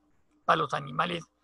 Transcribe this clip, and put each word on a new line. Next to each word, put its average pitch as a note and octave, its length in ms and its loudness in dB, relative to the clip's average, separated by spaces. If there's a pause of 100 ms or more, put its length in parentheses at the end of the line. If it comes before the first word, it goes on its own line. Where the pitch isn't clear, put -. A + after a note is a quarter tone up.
(460)
para E3+ 120 6
los D#3 160 0
animales D#3+ 520 -4 (180)